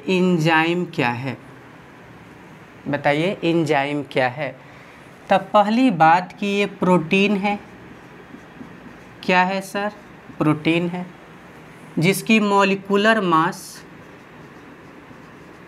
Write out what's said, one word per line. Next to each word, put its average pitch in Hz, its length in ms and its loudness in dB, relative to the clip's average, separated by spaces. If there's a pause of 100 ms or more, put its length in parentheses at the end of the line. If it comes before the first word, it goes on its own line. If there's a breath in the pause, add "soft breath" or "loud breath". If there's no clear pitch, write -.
enzyme 175 760 2 (100)
क्या 127 160 0
है, 120 260 -8 (1500)
बताइए 147 560 -2
enzyme 147 680 0
क्या 131 180 0
है। 135 260 -8 (720 loud breath)
तब 190 120 2 (120)
पहली 214 380 2
बात 165 480 2
कि 202 100 -4
ये 202 160 0 (140)
protein 190 580 2
है। 208 220 -4 (1600)
क्या 180 200 2
है 190 180 -2
सर? 202 300 -6 (460)
protein 160 520 0
है, 180 160 -8 (920)
जिसकी 190 400 2
molecular 202 840 2
mass, 170 600 0 (1800)